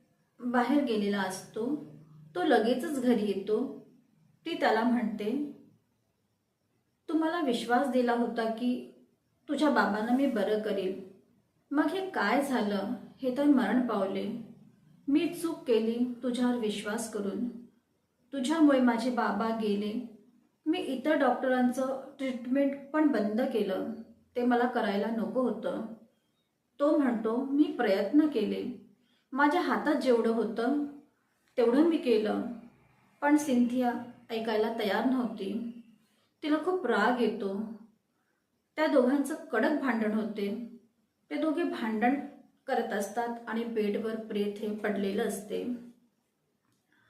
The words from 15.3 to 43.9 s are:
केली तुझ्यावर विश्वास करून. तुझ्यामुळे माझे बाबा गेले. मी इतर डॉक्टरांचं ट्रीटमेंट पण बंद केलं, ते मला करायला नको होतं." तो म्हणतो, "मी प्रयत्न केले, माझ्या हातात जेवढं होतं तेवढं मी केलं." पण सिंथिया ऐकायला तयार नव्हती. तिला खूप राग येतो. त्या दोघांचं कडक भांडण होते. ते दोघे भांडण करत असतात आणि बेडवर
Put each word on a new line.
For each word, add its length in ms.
केली 320
तुझ्यावर 340
विश्वास 560
करून. 520
तुझ्यामुळे 480
माझे 300
बाबा 520
गेले. 560
मी 120
इतर 400
डॉक्टरांचं 840
ट्रीटमेंट 760
पण 160
बंद 320
केलं, 520
ते 80
मला 220
करायला 400
नको 360
होतं." 440
तो 160
म्हणतो, 480
"मी 180
प्रयत्न 680
केले, 640
माझ्या 280
हातात 340
जेवढं 360
होतं 540
तेवढं 260
मी 140
केलं." 460
पण 160
सिंथिया 560
ऐकायला 480
तयार 260
नव्हती. 760
तिला 220
खूप 220
राग 340
येतो. 400
त्या 100
दोघांचं 480
कडक 460
भांडण 320
होते. 680
ते 60
दोघे 260
भांडण 580
करत 260
असतात 360
आणि 160
बेडवर 520